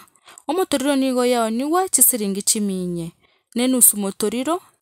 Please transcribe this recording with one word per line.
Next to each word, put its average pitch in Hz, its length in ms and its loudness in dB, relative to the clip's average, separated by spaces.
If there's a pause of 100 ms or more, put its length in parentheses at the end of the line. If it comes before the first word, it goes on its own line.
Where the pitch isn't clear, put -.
(480)
Omotoriro 285 480 0
nigo 254 280 2
yaonigwa 247 640 0
chisiringi 208 540 2
chimiinye, 180 720 -2 (420)
na 233 80 -2
enusu 254 340 2
motoriro, 226 640 -2 (220)